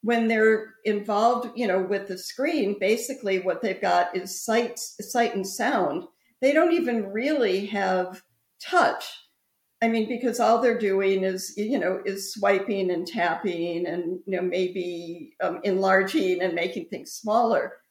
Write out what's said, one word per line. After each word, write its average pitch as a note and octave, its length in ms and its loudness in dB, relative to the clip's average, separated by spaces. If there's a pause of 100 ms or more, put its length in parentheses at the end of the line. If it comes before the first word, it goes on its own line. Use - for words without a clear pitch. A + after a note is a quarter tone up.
when A3+ 260 2
they're A3 460 4 (120)
involved, A3 680 2
you A#3 120 -2
know, F#3 120 2
with G3 280 -2
the F#3 100 -8
screen, B3 640 -2
basically G#3 580 0
what F#3 240 -2
they've A#3 180 -2
got F3 380 2
is F#3+ 260 -8
sight, A#3 360 -2
sight - 560 -2
and F#3+ 100 -2
sound. F#3+ 600 -2 (360)
They C4+ 100 4
don't E4 220 4
even A3+ 380 0
really A3 560 0
have F#3 560 -2 (360)
touch. - 460 2 (760)
I A#3 40 4
mean, A3+ 200 2
because B3 320 -2
all A3+ 220 6
they're A#3 180 4
doing F#3+ 440 2
is, F#3 320 -4
you G#3+ 220 0
know, F#3 260 0
is G3 300 -6
swiping G3 560 2
and F3 160 -2
tapping F3 800 -2
and, F3 400 -4
you F#3+ 100 -4
know, F3 60 -2
maybe, F3 1040 -4
um, F3+ 200 -2
enlarging F#3+ 760 2
and F3+ 140 0
making F3 300 -4
things - 260 -12
smaller. A3 640 0 (180)